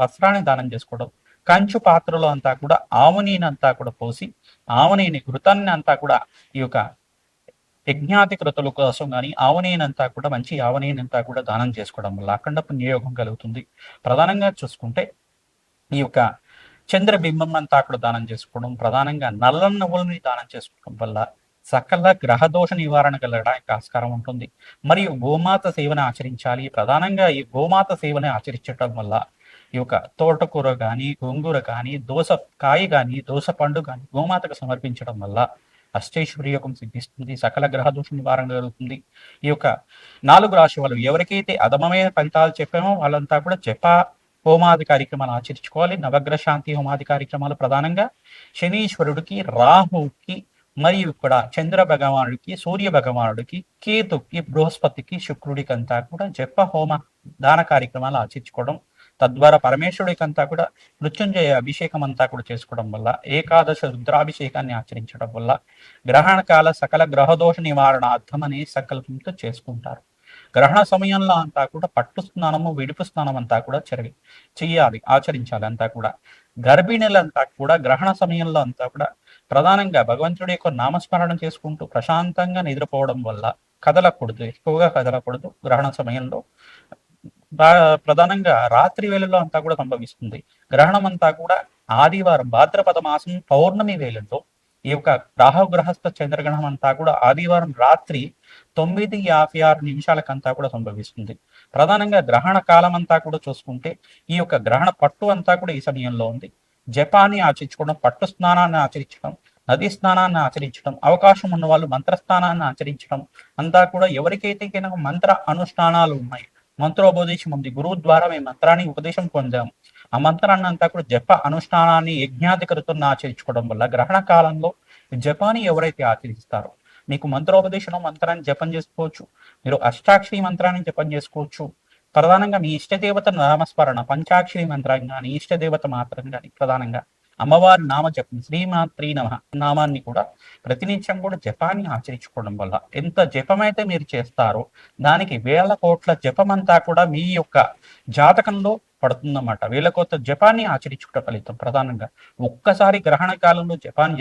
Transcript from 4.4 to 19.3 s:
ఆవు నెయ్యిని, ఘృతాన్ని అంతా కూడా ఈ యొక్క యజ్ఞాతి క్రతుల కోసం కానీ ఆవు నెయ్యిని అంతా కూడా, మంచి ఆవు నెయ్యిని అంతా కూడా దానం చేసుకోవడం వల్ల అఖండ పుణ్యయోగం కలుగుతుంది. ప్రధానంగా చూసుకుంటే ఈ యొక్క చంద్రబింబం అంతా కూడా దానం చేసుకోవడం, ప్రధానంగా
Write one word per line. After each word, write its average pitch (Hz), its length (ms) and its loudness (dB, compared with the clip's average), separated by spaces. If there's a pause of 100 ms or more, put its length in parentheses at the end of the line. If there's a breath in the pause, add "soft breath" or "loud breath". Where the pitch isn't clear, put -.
ఆవు 147 320 4
నెయ్యిని, 160 280 -4
ఘృతాన్ని 196 480 2
అంతా 147 260 0
కూడా 135 160 2 (360 soft breath)
ఈ 135 80 -6
యొక్క 127 140 -4 (1120)
యజ్ఞాతి 190 520 2
క్రతుల 143 380 -4
కోసం 139 360 -2
కానీ 127 160 -4 (160)
ఆవు 151 200 4
నెయ్యిని 175 220 -2
అంతా 139 180 -4 (100)
కూడా, 139 180 -6
మంచి 123 200 -6 (120)
ఆవు 127 160 -2
నెయ్యిని 139 220 -6
అంతా 127 240 -4
కూడా 127 140 -8 (100)
దానం 120 260 -2
చేసుకోవడం 101 400 -10
వల్ల 98 200 -6
అఖండ 151 220 -6
పుణ్యయోగం 131 600 -4
కలుగుతుంది. 113 420 -10 (440 loud breath)
ప్రధానంగా 175 440 2 (100)
చూసుకుంటే - 440 -8 (880)
ఈ 139 80 -2
యొక్క 131 200 -2 (680 soft breath)
చంద్రబింబం 165 680 0
అంతా 147 180 2 (100)
కూడా 127 180 -6
దానం 117 240 -4
చేసుకోవడం, 120 420 -12 (100)
ప్రధానంగా 135 460 -2 (140)